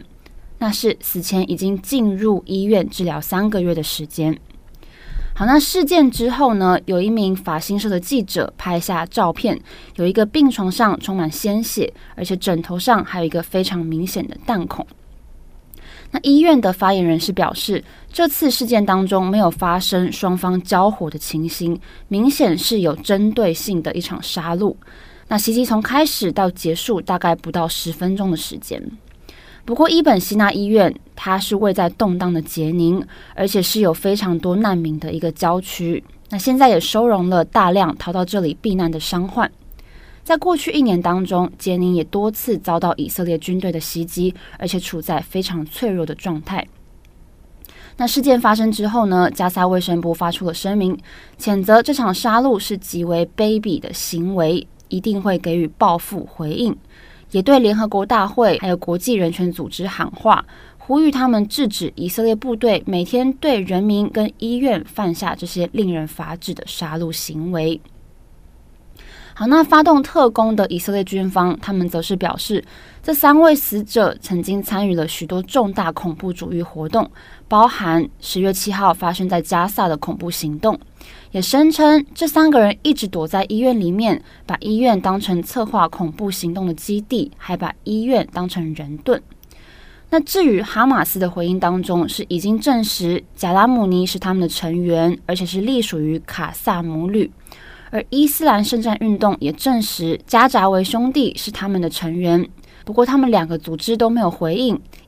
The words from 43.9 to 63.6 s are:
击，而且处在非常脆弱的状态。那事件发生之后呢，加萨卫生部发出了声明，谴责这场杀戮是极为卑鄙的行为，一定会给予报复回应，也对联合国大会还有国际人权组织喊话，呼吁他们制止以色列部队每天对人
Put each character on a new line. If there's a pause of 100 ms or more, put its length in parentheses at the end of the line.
击， (240)
而
且
处
在
非
常
脆
弱
的
状
态。 (1300)
那
事
件
发
生
之
后
呢，
加
萨
卫
生
部
发
出
了
声
明， (400)
谴
责
这
场
杀
戮
是
极
为 (120)
卑
鄙
的
行
为， (220)
一
定
会
给
予 (100)
报
复
回
应， (560)
也
对
联
合
国
大
会
还
有
国
际
人
权
组
织
喊
话， (340)
呼
吁
他
们
制
止
以
色
列
部
队
每
天
对
人